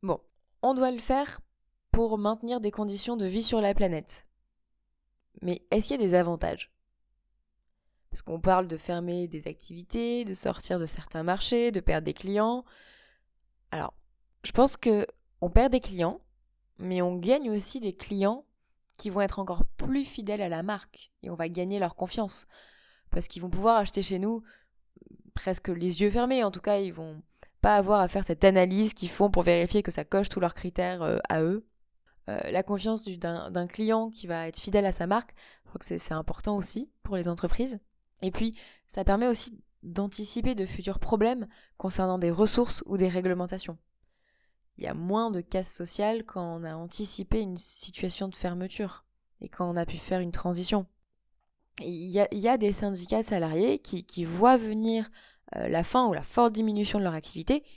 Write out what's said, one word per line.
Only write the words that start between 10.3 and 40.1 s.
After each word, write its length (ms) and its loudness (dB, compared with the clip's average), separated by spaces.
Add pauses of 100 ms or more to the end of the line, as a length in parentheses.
sortir 440 -4
de 80 -4
certains 360 -8
marchés, 480 2
de 100 -2
perdre 240 2
des 80 -4
clients. 520 -2 (1080)
Alors, 240 -6 (500)
je 80 -10
pense 240 6
que 300 2 (340)
on 100 -2
perd 220 8
des 80 4
clients, 400 -2 (580)
mais 220 -2
on 160 0
gagne 340 2
aussi 300 -6
des 140 -6
clients 500 -2 (540)
qui 100 -10
vont 140 0
être 160 -2
encore 260 2 (120)
plus 280 0
fidèles 380 -6
à 80 -4
la 120 -4
marque 480 -10 (120)
et 80 -12
on 40 -10
va 140 -4
gagner 300 -4
leur 180 -2
confiance. 500 -6 (640)
Parce 180 2
qu'ils 140 -12
vont 80 -6
pouvoir 280 4
acheter 240 0
chez 160 -2
nous 240 -2 (920)
presque 340 -4
les 340 0
yeux 80 6
fermés. 340 2
En 60 2
tout 100 -10
cas, 180 2
ils 140 -2
vont 300 -14 (400)
pas 140 8
avoir 240 6
à 80 4
faire 160 -2
cette 200 2
analyse 480 6
qu'ils 180 -8
font 200 4
pour 120 6
vérifier 400 4
que 80 -4
ça 140 -4
coche 240 0
tous 120 -4
leurs 140 2
critères, 480 -4
euh, 160 2 (120)
à 120 2
eux. 240 0 (600)
Euh, 100 -6 (120)
la 120 0
confiance 420 -2
du, 120 -8
d'un, 340 -6
d'un 160 -2
client 420 0
qui 200 -14
va 180 -6
être 140 -10
fidèle 260 2
à 60 2
sa 160 -4
marque, 260 0 (300)
je 60 -20
crois 100 -10
que 40 -18
c'est, 140 -6
c'est 160 -8
important 420 -4
aussi 340 -6 (120)
pour 140 -4
les 100 -2
entreprises. 540 0 (440)
Et 60 -2
puis, 260 -2 (300)
ça 160 -6
permet 240 4
aussi 340 -2 (220)
d'anticiper 720 -2